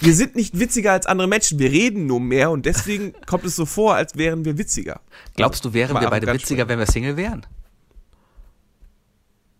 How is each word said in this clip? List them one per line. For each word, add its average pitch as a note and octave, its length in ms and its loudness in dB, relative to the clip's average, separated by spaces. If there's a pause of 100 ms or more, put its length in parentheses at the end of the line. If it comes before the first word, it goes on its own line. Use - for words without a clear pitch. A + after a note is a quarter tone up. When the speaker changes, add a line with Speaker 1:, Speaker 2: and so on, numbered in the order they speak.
Speaker 1:
Wir D#3+ 140 8
sind G#3 220 0
nicht G3 220 -2
witziger G#3+ 340 2
als F#3+ 140 0
andere F#3 220 2
Menschen, G#3 300 0
wir C3 120 4
reden G3+ 360 2
nur B2 140 0
mehr C3 300 2
und C#3 160 -2
deswegen G3+ 540 -2
<laughs> - 60 -20
kommt F3+ 180 -2
es F3 120 -6
so E3 100 -2
vor, G#3 280 2
als D3+ 220 -2
wären D#3+ 280 -2
wir D3+ 140 -2
witziger. - 420 -6 (360)
Speaker 2:
Glaubst A#2+ 280 0
du, A#2+ 80 -4
wären A#2+ 240 0
Speaker 1:
Also, A2+ 40 0
Speaker 2:
wir A2+ 60 2
Speaker 1:
mal A#2 40 0
Speaker 2:
beide G#2+ 160 0
Speaker 1:
arrogant B2+ 160 -2
Speaker 2:
witziger, B2+ 220 -2
Speaker 1:
sprechen. A2 40 -4
Speaker 2:
wenn A#2 180 -2
wir G#2 60 4
Single C3 240 -4
wären? F#3+ 300 -6 (2250)